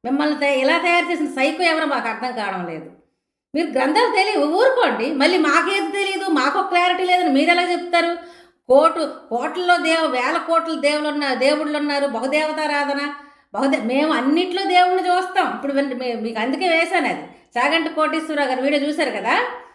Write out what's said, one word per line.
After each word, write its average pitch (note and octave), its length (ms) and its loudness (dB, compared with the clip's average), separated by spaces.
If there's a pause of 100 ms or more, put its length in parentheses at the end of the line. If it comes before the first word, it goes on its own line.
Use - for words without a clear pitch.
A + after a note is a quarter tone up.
మిమ్మల్ని D4 320 0
త-, C#4 60 -4
ఇలా C#4 360 2
తయారు F4 340 0
చేసిన D4+ 140 -2
సైకో C4+ 360 -2
ఎవరో D#4+ 240 2
మాకు A#3+ 220 -2
అర్థం A3+ 340 -6
కావడం F#3 240 -6
లేదు. D#3+ 240 -10 (640)
మీరు D#4+ 120 0
గ్రంథాలు F#4 500 2
తెలియవు, F#4+ 360 2
ఊరుకోండి. F4+ 600 2
మళ్ళీ D#4 260 2
మాకేది D#4 540 2
తెలియదు, G4 380 -2
మాకు C#4+ 320 2
క్లారిటీ F4+ 420 2
లేదని F4+ 240 2
మీరు C#4+ 220 4
ఎలా F4 220 2
చెప్తారు? E4+ 440 0 (520)
కోటు, D#4 440 4 (160)
కోట్లలో E4+ 480 0
దేవ-, D#4+ 300 2
వేల B3+ 300 0 (120)
కోట్ల E4 320 0
దేవుళ్ళు D4+ 280 0
ఉన్న, C#4+ 260 -2
దేవుళ్ళు D4 440 0
ఉన్నారు, C#4+ 280 -2
బహుదేవతారాధన, C#4+ 1080 -2 (400)
బహుదే-, C4 280 0
మేము C#4+ 300 0
అన్నిట్లో F4 520 0
దేవుణ్ణి F4+ 440 4
చూస్తాం. F4+ 460 0
ఇప్పుడు C#4 180 -6
విన్-, C4+ 220 -2
మీ-, A#3+ 260 -6
మీకు A3 200 -6
అందుకే C4+ 280 -2
వేశాను E4 400 2
అది, D3+ 140 -6 (360)
చాగంటి D4 300 0
కోటేశ్వరరావు D#4 600 -2
గారు B3+ 140 -2
వీడియో C#4+ 260 0
చూశారు D4+ 220 -2
కదా C#4+ 360 0 (280)